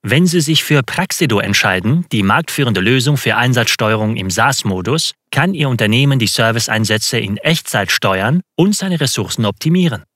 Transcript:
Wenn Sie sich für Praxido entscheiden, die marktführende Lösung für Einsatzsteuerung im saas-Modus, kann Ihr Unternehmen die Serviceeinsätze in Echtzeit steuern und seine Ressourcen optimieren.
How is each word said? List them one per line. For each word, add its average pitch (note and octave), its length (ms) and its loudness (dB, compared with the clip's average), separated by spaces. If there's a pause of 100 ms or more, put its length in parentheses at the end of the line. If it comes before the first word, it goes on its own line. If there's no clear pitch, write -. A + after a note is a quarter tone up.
Wenn C#3+ 240 2
Sie F3 120 2
sich D3 240 0
für D3 200 2
Praxido C#3+ 560 -2
entscheiden, G2+ 720 0
die G#2+ 100 0
marktführende A#2 580 0
Lösung C3 380 2
für A2 180 0
Einsatzsteuerung A2+ 840 0
im F#2+ 120 -4
saas-Modus, A2 840 -2 (180)
kann F3 240 0
Ihr D3 120 -2
Unternehmen B2 520 2
die A2 80 0
Serviceeinsätze A2+ 920 0
in G#2 200 -4
Echtzeit C3+ 540 -2
steuern G#2+ 500 0 (140)
und G3 200 2
seine F3+ 260 -2
Ressourcen A2+ 460 -2
optimieren. D#3+ 560 0 (120)